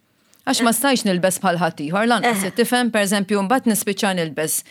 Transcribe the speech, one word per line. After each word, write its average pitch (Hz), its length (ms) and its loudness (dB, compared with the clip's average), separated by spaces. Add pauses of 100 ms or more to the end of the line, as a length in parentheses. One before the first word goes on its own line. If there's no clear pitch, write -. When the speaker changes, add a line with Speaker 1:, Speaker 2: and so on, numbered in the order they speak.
(480)
Speaker 1:
Għax 254 160 0
ma 233 100 4
stajx 269 320 0
nilbes 185 320 2
bħal 175 240 0
ħadd 165 220 -2
ieħor, 190 240 0
lanqas, 233 340 2
Speaker 2:
Eh. 185 100 -4
Speaker 1:
tifhem, 247 380 0
pereżempju, 202 540 0
mbagħad 247 260 0
nispiċċa 202 460 0
nilbes 156 400 -2 (160)